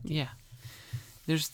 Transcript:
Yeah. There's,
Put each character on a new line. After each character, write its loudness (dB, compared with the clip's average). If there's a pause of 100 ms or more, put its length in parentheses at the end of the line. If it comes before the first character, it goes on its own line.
Yeah. 2 (960)
There's, 4